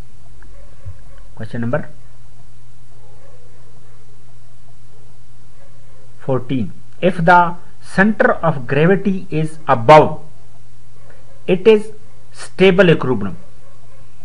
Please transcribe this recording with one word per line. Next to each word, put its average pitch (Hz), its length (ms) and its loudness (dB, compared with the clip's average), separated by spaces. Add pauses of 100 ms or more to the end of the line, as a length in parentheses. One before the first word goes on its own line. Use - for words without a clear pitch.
(1300)
Question 113 280 -4
number 123 280 0 (4000)
fourteen. 127 540 0 (280)
If 175 240 2
the 175 300 6 (260)
center 220 520 2
of 139 340 0
gravity 180 640 2
is 156 260 -2 (100)
above 135 600 6 (1200)
It 180 180 4
is 214 160 6 (600)
stable 185 520 6
equilibrium। 104 400 0 (880)